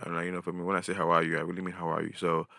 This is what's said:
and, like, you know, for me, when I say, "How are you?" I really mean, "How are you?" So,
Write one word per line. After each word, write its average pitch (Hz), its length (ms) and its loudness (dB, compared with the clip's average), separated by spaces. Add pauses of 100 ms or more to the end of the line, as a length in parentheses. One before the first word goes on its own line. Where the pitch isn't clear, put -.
and, 85 120 -4
like, 85 120 -2
you 90 40 -2
know, 90 100 -4
for 87 120 -4
me, 87 100 -4
when 92 140 0
I 87 60 0
say, 92 120 -2
"How 85 160 2
are 82 140 6
you?" 80 120 0
I 76 40 2
really 87 220 -4
mean, 90 120 -6
"How 85 140 -4
are 80 140 0
you?" 80 120 -4
So, 82 320 2 (120)